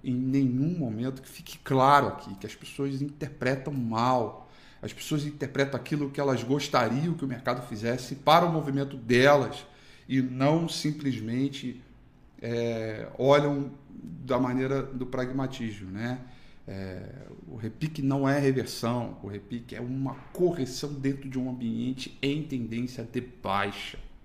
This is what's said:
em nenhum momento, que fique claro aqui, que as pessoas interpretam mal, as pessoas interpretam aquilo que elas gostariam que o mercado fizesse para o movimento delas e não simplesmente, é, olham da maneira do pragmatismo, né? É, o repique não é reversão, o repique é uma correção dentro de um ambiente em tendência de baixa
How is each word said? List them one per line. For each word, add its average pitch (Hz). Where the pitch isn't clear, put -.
em 131
nenhum 131
momento, 127
que -
fique -
claro 135
aqui, 98
que -
as -
pessoas 139
interpretam 139
mal, 120
as -
pessoas 151
interpretam 139
aquilo 147
que 147
elas 131
gostariam 135
que 147
o 131
mercado 120
fizesse 117
para 170
o 170
movimento 139
delas 123
e 131
não 139
simplesmente, 131
é, 113
olham 143
da -
maneira 131
do 127
pragmatismo, 123
né? 120
É, 95
o 123
repique 113
não 135
é 139
reversão, 123
o 101
repique 113
é 107
uma 127
correção 147
dentro 135
de 131
um 127
ambiente 120
em 147
tendência 120
de 123
baixa -